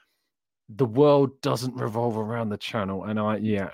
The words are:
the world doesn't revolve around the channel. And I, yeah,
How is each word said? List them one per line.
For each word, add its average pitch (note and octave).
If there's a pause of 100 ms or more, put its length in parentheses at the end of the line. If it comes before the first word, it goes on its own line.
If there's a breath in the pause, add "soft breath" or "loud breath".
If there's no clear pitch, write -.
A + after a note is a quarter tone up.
(680)
the A2+
world C#3
doesn't B2+
revolve A#2+
around A2
the G#2
channel. G2
And G#2+
I, G#2+
yeah, G2+